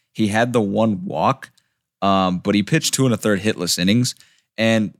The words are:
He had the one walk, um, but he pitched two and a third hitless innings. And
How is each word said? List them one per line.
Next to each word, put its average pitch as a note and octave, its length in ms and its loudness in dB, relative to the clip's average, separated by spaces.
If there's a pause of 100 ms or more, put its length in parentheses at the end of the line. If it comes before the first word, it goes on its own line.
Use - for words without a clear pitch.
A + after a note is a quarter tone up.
(120)
He A2 160 0
had A#2 260 0
the A#2+ 80 2
one G2+ 440 0
walk, G2 440 -2 (520)
um, F#2+ 380 0
but G2 160 0
he G2+ 80 2
pitched - 300 -2
two C3+ 120 0
and B2 80 2
a G#2+ 40 0
third G#2 240 0
hitless F2+ 380 -2
innings. A2 340 2 (440)
And A2+ 420 0